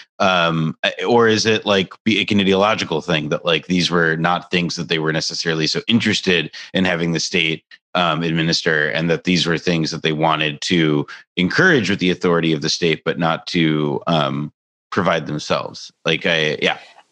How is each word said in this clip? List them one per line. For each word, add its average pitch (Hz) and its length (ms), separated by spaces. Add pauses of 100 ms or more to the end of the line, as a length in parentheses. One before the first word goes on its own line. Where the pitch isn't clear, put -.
(180)
um, 85 580 (300)
or 117 220
is 107 180
it, 110 180
like, 98 380
be, 101 160
like, 110 140
an 101 80
ideological 95 600
thing 76 280
that, - 160
like, 82 240
these 87 240
were 82 240
not 85 340
things 87 240
that 82 140
they 80 100
were 78 140
necessarily 80 560
so - 180
interested 95 680 (220)
in 95 100
having 85 280
the 80 80
state, 82 420 (320)
um, 85 300
administer, 80 640
and 82 200
that 80 140
these 85 240
were 82 120
things 82 340
that 78 100
they 78 100
wanted 78 500
to 76 440 (300)
encourage 113 540
with 98 100
the 90 100
authority 85 420
of 76 80
the 76 80
state, 80 360
but 82 160
not 82 260
to, 76 640
um, 73 440 (380)
provide 85 360
themselves? - 640 (140)
Like, 82 220
I, 78 340
yeah. 82 160 (360)